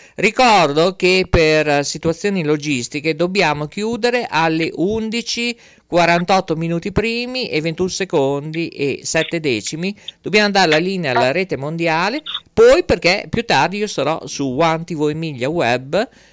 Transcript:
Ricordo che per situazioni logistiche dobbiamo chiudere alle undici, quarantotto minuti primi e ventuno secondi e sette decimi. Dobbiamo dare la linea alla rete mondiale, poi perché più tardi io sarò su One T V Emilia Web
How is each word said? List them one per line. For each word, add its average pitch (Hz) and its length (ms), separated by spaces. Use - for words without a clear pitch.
Ricordo 190 800
che 185 340
per 156 520
situazioni 165 640
logistiche 147 720
dobbiamo 160 520
chiudere 233 600
alle 160 460
undici, 226 840
quarantotto 175 680
minuti 170 360
primi 240 560
e 151 140
ventuno 165 260
secondi 156 800
e - 360
sette 165 360
decimi. 156 580
Dobbiamo 202 300
dare 190 180
la 151 80
linea 175 360
alla 127 200
rete 180 240
mondiale, 165 640
poi 262 320
perché 170 460
più 233 160
tardi 165 320
io 208 80
sarò 151 400
su 135 340
One 165 240
T - 100
V 151 140
Emilia 151 400
Web 151 580